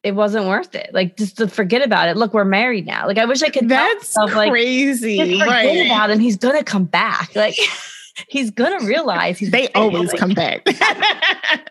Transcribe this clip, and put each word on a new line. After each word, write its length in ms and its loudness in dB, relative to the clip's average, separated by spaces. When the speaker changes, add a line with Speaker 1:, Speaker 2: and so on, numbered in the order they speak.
Speaker 1:
it 100 -2
wasn't 340 0
worth 280 -2
it. 200 -10
Like, 240 -2
just 180 -4
to 120 0
forget 360 0
about 240 2
it. 80 0
Look, 160 0
we're 140 2
married 400 0
now. 200 -4
Like, 120 0
I 80 2
wish 160 0
I 80 0
could 180 0
tell 100 4
Speaker 2:
That's 380 0
Speaker 1:
myself, 180 2
like, 160 4
Speaker 2:
crazy. 680 0
Speaker 1:
Just 120 0
forget 80 4
Speaker 2:
Right. 380 2
Speaker 1:
about 240 2
him. 80 2
He's 200 2
gonna 260 0
come 200 0
back. 520 -2
Like, 200 0
<laughs> 360 -20
he's 220 -2
gonna 360 -2
realize 520 -2
he's 120 -4
Speaker 2:
They 180 0
Speaker 1:
a 100 -8
Speaker 2:
always 340 2
Speaker 1:
like, 60 -4
Speaker 2:
come 140 2
back. 340 -2
<laughs> 960 0